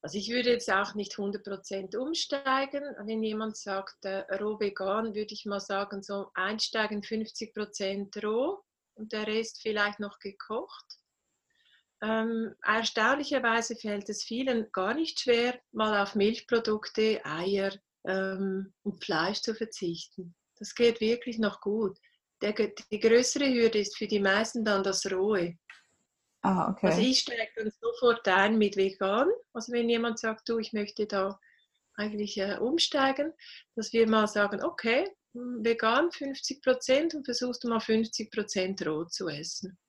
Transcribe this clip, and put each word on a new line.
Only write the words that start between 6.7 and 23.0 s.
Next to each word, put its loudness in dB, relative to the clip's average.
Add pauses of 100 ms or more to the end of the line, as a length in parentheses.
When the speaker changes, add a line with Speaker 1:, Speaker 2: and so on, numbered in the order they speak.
Speaker 1:
fünfzig -6
Prozent -6
roh -2 (320)
und -12
der -4
Rest -4
vielleicht 0
noch -8
gekocht. -10 (1160)
Ähm, -2
erstaunlicherweise 2
fällt -4
es -6
vielen -2
gar 0
nicht -2
schwer, 2 (140)
mal 4
auf 0
Milchprodukte, 2
Eier, 0 (340)
ähm, -2 (100)
und -8
Fleisch 0
zu -2
verzichten. -8 (240)
Das -12
geht 4
wirklich 0
noch 0
gut. -2 (440)
Der 0
ge-, 0 (180)
die -4
größere 6